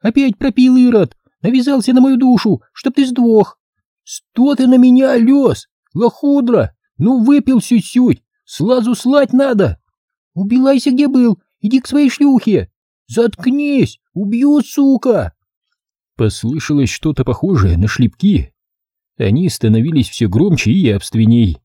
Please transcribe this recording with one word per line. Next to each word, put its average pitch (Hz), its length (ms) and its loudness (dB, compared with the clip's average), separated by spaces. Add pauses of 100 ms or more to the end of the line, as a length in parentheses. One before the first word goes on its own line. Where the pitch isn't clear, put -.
Опять 247 360 -2
пропил, 254 400 0
Ирод! 240 400 2 (260)
Навязался 254 500 -2
на 254 80 4
мою 262 160 4
душу, 240 460 0 (100)
чтоб - 220 -6
ты 277 120 0
сдох! 240 520 0 (460)
Что - 500 -4
ты 262 120 0
на 254 100 4
меня 254 360 4
орёшь, 247 560 0 (260)
лохудра? 240 800 0 (220)
Ну 233 240 0
выпил 269 380 2
чуть-чуть, 240 640 -2 (220)
сразу 233 500 -2
срать 269 380 0
надо! 240 480 0 (540)
Убивайся, 254 560 0
где 277 180 0
был, 247 320 0 (200)
иди 240 200 0
к - 60 -20
своей 285 240 0
шлюхе! 233 600 0 (380)
Заткнись, 247 920 -2 (140)
убью, 233 480 0
сука! 233 720 -2 (840)
Послышалось 127 720 -4
что-то 143 340 -6
похожее 107 520 -2
на 95 120 -2
шлепки. 131 640 -2 (680)
Они 127 300 -2
становились 120 600 0
всё - 200 -6
громче 139 420 -2
и 151 80 0
явственней. 113 880 0